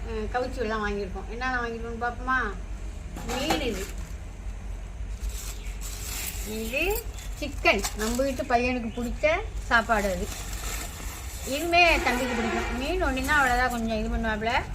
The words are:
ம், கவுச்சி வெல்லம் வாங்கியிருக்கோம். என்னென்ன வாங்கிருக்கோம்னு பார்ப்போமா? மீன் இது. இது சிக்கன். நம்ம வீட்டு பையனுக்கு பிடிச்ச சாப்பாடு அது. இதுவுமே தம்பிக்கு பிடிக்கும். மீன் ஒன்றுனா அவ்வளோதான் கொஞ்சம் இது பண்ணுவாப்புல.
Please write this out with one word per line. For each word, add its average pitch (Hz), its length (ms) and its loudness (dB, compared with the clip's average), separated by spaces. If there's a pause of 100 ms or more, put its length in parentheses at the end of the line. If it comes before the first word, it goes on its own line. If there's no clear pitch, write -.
ம், 220 240 -4
கவுச்சி 254 320 0
வெல்லம் 220 240 0
வாங்கியிருக்கோம். 196 460 -2
என்னென்ன 247 300 -2
வாங்கிருக்கோம்னு 233 460 -4
பார்ப்போமா? 254 340 0 (840)
மீன் 254 360 0
இது. 208 220 -2 (2750)
இது 226 280 0 (520)
சிக்கன். 277 500 2 (140)
நம்ம 220 240 2
வீட்டு 277 220 2
பையனுக்கு 247 480 2
பிடிச்ச 240 340 -2 (400)
சாப்பாடு 220 440 4
அது. 185 160 0 (1200)
இதுவுமே 339 380 4 (160)
தம்பிக்கு 247 360 2
பிடிக்கும். 226 400 0
மீன் 320 300 0
ஒன்றுனா 269 300 2
அவ்வளோதான் 254 380 6
கொஞ்சம் 226 260 0
இது 220 100 0
பண்ணுவாப்புல. 226 420 0 (240)